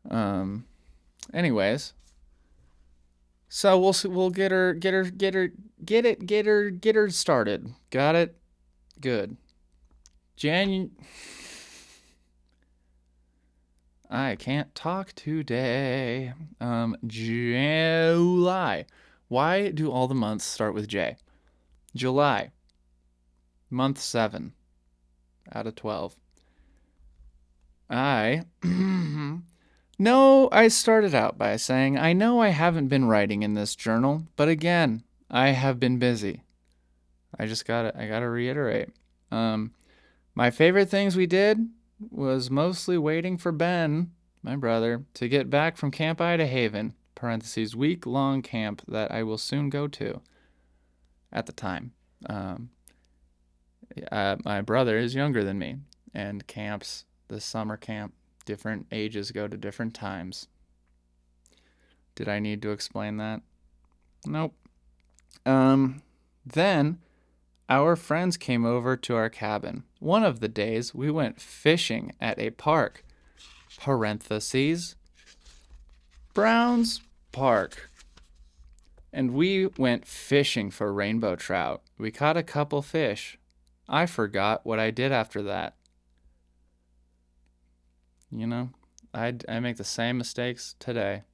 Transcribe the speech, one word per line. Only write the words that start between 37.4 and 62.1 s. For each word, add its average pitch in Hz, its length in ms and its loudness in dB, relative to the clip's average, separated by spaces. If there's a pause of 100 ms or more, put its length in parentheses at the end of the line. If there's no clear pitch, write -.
just 110 200 -6
gotta, 117 320 -2
I 110 120 -8
gotta 117 180 -4
reiterate. 120 640 -2 (420)
Um, 113 400 -2 (640)
my 120 160 4
favorite 180 380 6
things 196 260 2
we 185 120 2
did 214 420 4 (400)
was 131 400 -2
mostly 170 480 0
waiting 165 400 -2
for 170 140 -2
Ben, 170 600 0 (300)
my 123 140 -6
brother, 117 580 0
to 123 140 -4
get 131 220 2
back 156 280 0
from 143 140 -2
Camp 160 280 -2
Idahaven, 127 760 0 (200)
parentheses, 113 640 -6
"week-long 135 640 -2
camp 107 460 -6
that 110 240 -4
I 113 120 -4
will 110 140 -4
soon 143 320 -4
go 143 180 -4
to," - 340 -8 (1080)
at 113 140 -6
the - 60 -14
time. 98 420 -8 (340)
Um, 104 420 -10 (1400)
uh, 98 320 0
my 101 180 -2
brother 117 360 2
is 120 160 -2
younger 135 300 0
than 98 160 -4
me, 80 180 -8 (360)
and 101 340 -10
camps, 104 580 -12 (220)
the 107 120 -12
summer 110 380 -8
camp, 107 360 -12 (320)
different 107 460 -10
ages 107 400 -6
go 104 160 -8
to 104 100 -10
different 113 360 -8
times. 92 540 -12 (1700)